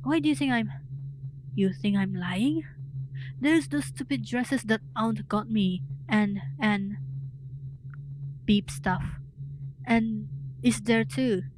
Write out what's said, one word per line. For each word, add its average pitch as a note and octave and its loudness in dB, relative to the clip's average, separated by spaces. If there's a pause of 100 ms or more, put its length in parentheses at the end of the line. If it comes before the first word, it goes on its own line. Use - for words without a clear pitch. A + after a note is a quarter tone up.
Why D#4 4
do D4+ 4
you D4 6
think C#4 2
I'm, A3+ 2 (840)
you F#3+ 6
think G3+ 2
I'm F#3+ 2
lying? F#3+ 2 (760)
There's D4+ 6
those D4 -2
stupid B3+ -2
dresses B3 0
that A3 2 (140)
aunt A3 0
got G#3+ 0
me, F#3 2 (260)
and, G3+ 4 (200)
and G3+ 2 (1500)
beep G#3 4
stuff. - -2 (840)
And A3 2 (340)
is A#3+ 4
there A3+ 4
too. A3+ 2 (140)